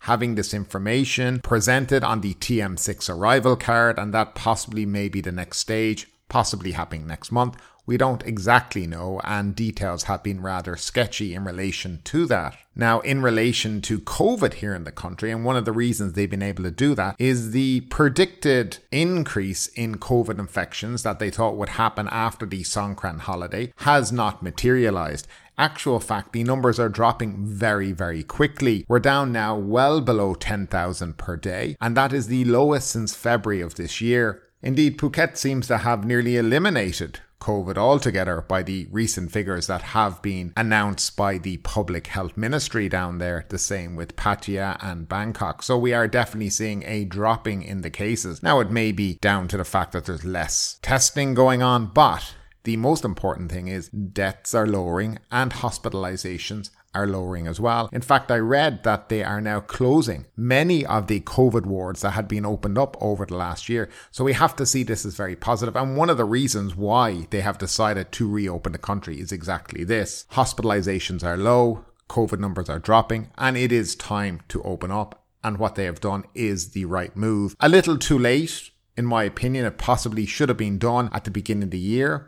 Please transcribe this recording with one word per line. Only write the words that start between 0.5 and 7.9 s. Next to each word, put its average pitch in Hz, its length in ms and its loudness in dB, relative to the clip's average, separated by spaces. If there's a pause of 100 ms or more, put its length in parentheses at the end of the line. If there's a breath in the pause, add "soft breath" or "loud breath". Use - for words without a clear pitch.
information 123 840 0
presented 127 640 2
on 110 180 0
the 95 140 -2
T 117 260 0
M 95 160 -4
six - 320 -4
arrival 117 460 4
card, 117 420 4
and 101 160 -4
that 110 220 0
possibly 110 500 -2
may 101 240 -2
be 95 100 -4
the 92 120 -6
next 90 260 -8
stage, 110 500 -2 (220)
possibly 95 440 0
happening 78 340 -6
next - 240 -10
month. 123 260 0 (280 loud breath)
We 123 100 0